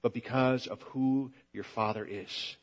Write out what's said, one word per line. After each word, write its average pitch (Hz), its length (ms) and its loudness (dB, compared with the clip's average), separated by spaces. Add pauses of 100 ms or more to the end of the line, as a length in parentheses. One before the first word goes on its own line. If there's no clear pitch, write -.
but 117 140 2
because 127 520 2
of - 160 -8
who 131 480 2 (220)
your 95 100 -6
Father 107 420 0
is. - 580 -8